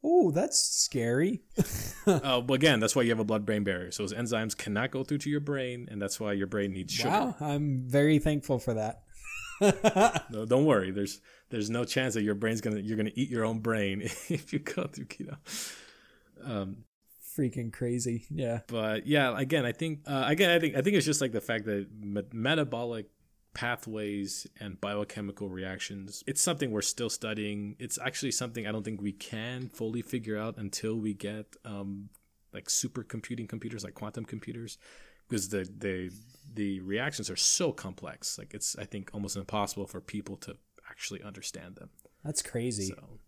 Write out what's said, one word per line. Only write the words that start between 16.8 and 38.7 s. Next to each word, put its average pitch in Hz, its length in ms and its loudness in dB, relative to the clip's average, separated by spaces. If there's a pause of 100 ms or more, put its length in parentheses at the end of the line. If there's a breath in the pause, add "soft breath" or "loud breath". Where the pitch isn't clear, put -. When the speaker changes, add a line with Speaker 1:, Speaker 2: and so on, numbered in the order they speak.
Speaker 1:
Freaking 120 340 0
crazy. 120 600 -2
Yeah. 120 360 -2
Speaker 2:
but 110 380 0
yeah, 135 340 4
again, 139 240 2
I 120 80 0
think, 156 360 -4
uh, 135 200 0
again, 170 220 6
I 170 80 8
think, 165 180 2
I 135 60 2
think 202 140 4
it's 165 100 6
just, 151 160 2
like, 131 120 0
the 113 80 2
fact 110 240 -2
that 101 220 0 (140)
me-, 101 220 -4 (100)
metabolic 117 720 0 (480)
pathways 107 960 -4 (120)
and 98 220 -10
biochemical 104 680 -4
reactions, 95 800 -8
it's 135 140 0
something 147 300 0
we're 107 100 0
still - 280 -2
studying. 104 680 -4
It's 120 240 -6
actually 127 280 -2
something 117 360 -4
I 107 40 -2
don't 107 120 -2
think 104 180 -6
we 101 120 -2
can 120 560 -8
fully 113 320 -4
figure 110 360 -4
out 110 200 -6
until 110 380 -4
we 107 180 -2
get, 98 420 -8 (100)
um, 101 440 -8 (440)
like, 98 140 -12
supercomputing 120 800 -4
computers, 113 360 -10
like 95 100 -12
quantum 107 320 -8
computers, 117 520 -10 (500 soft breath)
because 98 220 -2
the, 98 180 -2 (100)
the, 92 340 -4 (420)
the 101 280 -2
reactions 110 480 -4
are 92 80 -6
so - 340 4
complex. - 680 -8
Like, 98 160 -16
it's, - 240 -4